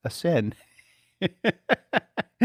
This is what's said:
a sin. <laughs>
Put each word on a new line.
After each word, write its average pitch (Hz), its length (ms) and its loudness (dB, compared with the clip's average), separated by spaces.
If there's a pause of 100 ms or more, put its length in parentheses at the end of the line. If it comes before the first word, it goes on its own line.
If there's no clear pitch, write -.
a 117 60 -8
sin. 117 460 -2 (680)
<laughs> - 20 0 (1200)